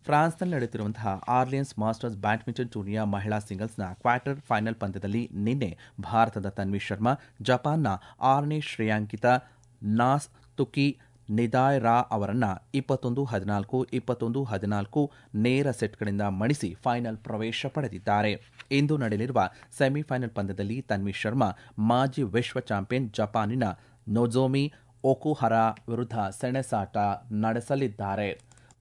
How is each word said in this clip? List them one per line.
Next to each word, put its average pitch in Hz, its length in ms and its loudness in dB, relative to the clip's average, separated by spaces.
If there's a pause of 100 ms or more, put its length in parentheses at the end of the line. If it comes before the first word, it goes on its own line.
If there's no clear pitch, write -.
ಫ್ರಾನ್ಸ್ನಲ್ಲಿ 165 500 2
ನಡೆಯುತ್ತಿರುವಂತಹ 110 540 -2 (180)
ಆರ್ಲಿಯನ್ಸ್ 131 520 0
ಮಾಸ್ಟರ್ಸ್ 110 380 -2
ಬ್ಯಾಡ್ಮಿಂಟನ್ 113 520 -2
ಟೂರ್ನಿಯ 104 300 -4 (140)
ಮಹಿಳಾ 107 260 -2
ಸಿಂಗಲ್ಸ್ನ 104 460 -6 (160)
ಕ್ವಾರ್ಟರ್ 131 380 0 (100)
ಫೈನಲ್ 113 320 0
ಪಂದ್ಯದಲ್ಲಿ 101 420 -2 (220)
ನಿನ್ನೆ 120 240 0 (320)
ಭಾರತದ 110 480 0
ತನ್ವಿ 98 360 -4
ಶರ್ಮಾ 107 280 0 (280)
ಜಪಾನ್ನ 127 480 2 (320)
ಆರನೇ 143 400 2
ಶ್ರೇಯಾಂಕಿತ 107 640 -2 (560)
ನಾಸ್ 120 460 2 (300)
ತುಕಿ 139 300 2 (420)
ನಿದಾಯ್ 123 520 2
ರಾ 117 160 4 (140)
ಅವರನ್ನ 107 360 0 (320)
ಇಪ್ಪತ್ತೊಂದು 131 440 -2
ಹದಿನಾಲ್ಕು, 104 560 -2 (140)
ಇಪ್ಪತ್ತೊಂದು 120 500 -2
ಹದಿನಾಲ್ಕು 104 600 -2 (320)
ನೇರ 127 360 2
ಸೆಟ್ಗಳಿಂದ 104 520 -4 (160)
ಮಣಿಸಿ 113 320 0 (120)
ಫೈನಲ್ 120 440 -2
ಪ್ರವೇಶ 113 380 -4 (100)
ಪಡೆದಿದ್ದಾರೆ. 104 580 0 (380)
ಇಂದು 147 260 4
ನಡೆಯಲಿರುವ 117 440 2 (360)
ಸೆಮಿಫೈನಲ್ 135 600 0
ಪಂದ್ಯದಲ್ಲಿ 101 440 -4
ತನ್ವಿ 98 400 -2
ಶರ್ಮಾ 110 300 2 (280)
ಮಾಜಿ 127 460 2 (100)
ವಿಶ್ವ 123 240 0
ಚಾಂಪಿಯನ್ 110 580 -2
ಜಪಾನಿನ 110 480 0 (420)
ನೊಜೋಮಿ 127 580 2 (380)
ಒಕುಹರಾ 120 640 2 (240)
ವಿರುದ್ಧ 117 400 -2 (120)
ಸೆಣಸಾಟ 123 560 -2 (480)
ನಡೆಸಲಿದ್ದಾರೆ. 110 840 -2 (500)